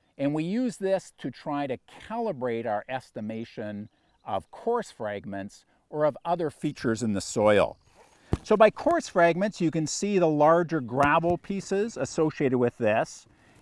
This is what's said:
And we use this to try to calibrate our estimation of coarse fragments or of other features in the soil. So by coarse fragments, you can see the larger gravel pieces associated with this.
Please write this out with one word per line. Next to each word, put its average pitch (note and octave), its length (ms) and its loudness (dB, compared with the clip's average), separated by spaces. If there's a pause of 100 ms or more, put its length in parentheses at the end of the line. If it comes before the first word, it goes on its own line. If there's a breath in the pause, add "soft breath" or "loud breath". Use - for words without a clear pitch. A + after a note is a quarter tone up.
(200)
And C#3+ 160 -2
we D#3 80 -2
use A3 340 -4
this F#3+ 400 -2
to C3+ 140 -10
try C#3+ 340 -6
to B2+ 140 -6 (280)
calibrate B2+ 600 -4
our G#2 200 -2
estimation A2 1000 -10 (360)
of G2 260 -6
coarse A#3 400 -4
fragments G2+ 760 -10 (240)
or D3+ 140 -2
of D3 200 2
other E3+ 280 -2
features A#2+ 500 -4
in A2 120 0
the F#2+ 80 -2
soil. G#2 560 4 (680 loud breath)
So - 120 2
by A3 140 8
coarse - 380 -2
fragments, F3 520 2
you D#3+ 120 0
can D#3 160 -2
see G3+ 320 -2
the E3+ 80 6
larger D#3 540 4
gravel D3 560 2
pieces G3 600 -6
associated C#3 640 0
with A#2+ 180 0
this. A2+ 480 -2 (360 soft breath)